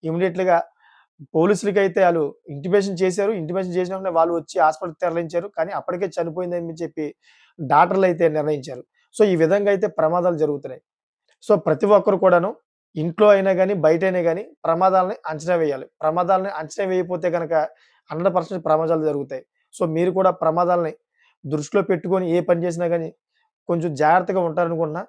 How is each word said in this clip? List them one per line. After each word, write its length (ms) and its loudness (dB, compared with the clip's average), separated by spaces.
ఇమ్మీడియట్‌లీగా 520 0
పోలీసులకి 500 2
అయితే 220 0
వాళ్ళు 200 2
ఇంటిమేషన్ 460 0
చేశారు. 400 0
ఇంటిమేషన్ 360 -6
చేసిన 180 -4
వెంటనే 220 -6
వాళ్ళు 180 2
వచ్చి 260 -6
హాస్పిటల్కి 400 0
తరలించారు. 560 -4
కానీ 220 -4
అప్పటికే 280 -6
చనిపోయిందని 680 -6
చెప్పి 220 -8
డాక్టర్లు 500 4
అయితే 200 0
నిర్ణయించారు. 540 -4
So, 160 4
ఈ 40 2
విధంగా 360 2
అయితే 160 0
ప్రమాదాలు 440 0
జరుగుతున్నాయి. 400 -6
So, 80 2
ప్రతి 300 0
ఒక్కరు 280 4
కూడాను 260 4
ఇంట్లో 320 2
అయినా 320 4
కానీ 140 2
బయట 200 4
అయినా 180 0
కానీ 200 0
ప్రమాదాలని 520 2
అంచనా 280 -4
వేయాలి. 300 -2
ప్రమాదాలని 500 0
అంచనా 280 -6
వేయకపోతే 420 -2
కనుక 240 -4
హండ్రెడ్ 260 -2
పర్సెంట్ 300 -4
ప్రమాదాలు 440 0
జరుగుతాయి. 320 -6
So, 80 -4
మీరు 220 0
కూడా 140 2
ప్రమాదాలని 500 0
దృష్టిలో 460 -2
పెట్టుకొని 360 -2
ఏ 120 2
పని 180 -4
చేసినా 220 -4
కానీ 220 -4
కొంచెం 260 -2
జాగ్రత్తగా 460 2
ఉంటారనుకుంటున్నా. 680 -2